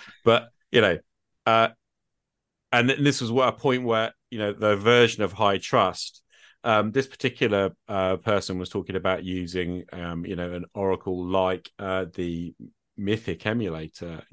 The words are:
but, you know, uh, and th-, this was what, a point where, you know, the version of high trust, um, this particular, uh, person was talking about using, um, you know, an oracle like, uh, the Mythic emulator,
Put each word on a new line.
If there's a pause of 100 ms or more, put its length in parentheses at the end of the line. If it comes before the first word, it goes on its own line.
(260)
but, (220)
you
know, (480)
uh, (1000)
and
th-,
this
was
what,
a
point
where, (160)
you
know,
the
version
of
high
trust, (440)
um,
this
particular, (160)
uh,
person
was
talking
about
using,
um,
you
know,
an
oracle
like,
uh,
the (440)
Mythic
emulator, (120)